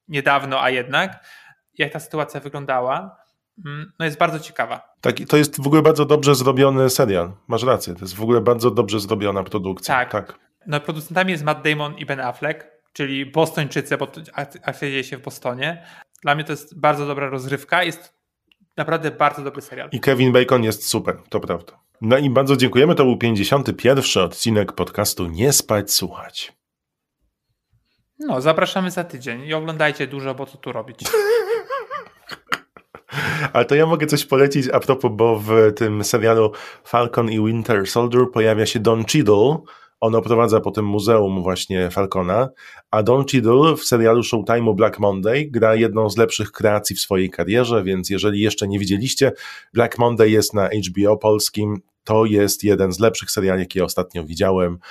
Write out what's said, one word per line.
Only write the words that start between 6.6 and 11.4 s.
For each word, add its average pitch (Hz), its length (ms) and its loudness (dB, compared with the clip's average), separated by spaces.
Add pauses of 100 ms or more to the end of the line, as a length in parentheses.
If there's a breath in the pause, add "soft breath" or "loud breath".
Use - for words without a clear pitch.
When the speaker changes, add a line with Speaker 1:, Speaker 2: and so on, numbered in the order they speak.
Speaker 2:
serial. 95 420 0 (160)
Masz 113 140 -2
rację, 107 320 -2
to 90 60 -16
jest 92 140 -14
w 101 80 -8
ogóle 117 180 2
bardzo 120 300 2
dobrze 104 300 0
zrobiona 98 420 -4
produkcja. 95 520 -6
Speaker 1:
Tak. 123 180 -4
Speaker 2:
Tak. 101 260 -8 (280)
Speaker 1:
No, 147 140 -6
producentami 170 520 -4
jest 147 120 -6